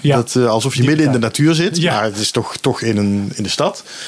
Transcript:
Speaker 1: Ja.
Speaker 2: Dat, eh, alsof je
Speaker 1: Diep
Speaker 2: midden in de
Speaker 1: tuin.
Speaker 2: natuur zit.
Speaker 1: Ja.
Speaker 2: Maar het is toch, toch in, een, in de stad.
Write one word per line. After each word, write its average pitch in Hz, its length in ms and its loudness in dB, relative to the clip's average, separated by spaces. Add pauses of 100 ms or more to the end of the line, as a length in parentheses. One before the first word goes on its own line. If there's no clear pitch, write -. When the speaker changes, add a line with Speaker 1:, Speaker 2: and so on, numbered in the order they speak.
Speaker 1:
Ja. 143 160 2
Speaker 2:
Dat, 120 200 0
eh, 123 100 4
alsof 113 280 0
je 135 60 -4
Speaker 1:
Diep 127 80 4
Speaker 2:
midden 156 180 4
in 131 60 2
de 123 60 2
Speaker 1:
tuin. 113 140 0
Speaker 2:
natuur 156 220 2
zit. 170 220 0
Speaker 1:
Ja. 165 180 0
Speaker 2:
Maar 107 100 0
het 101 120 -4
is 107 140 -2
toch, - 260 -4
toch - 260 -2
in, 113 140 0
een, 101 380 0
in 107 80 -6
de 95 60 -4
stad. - 360 -4 (240)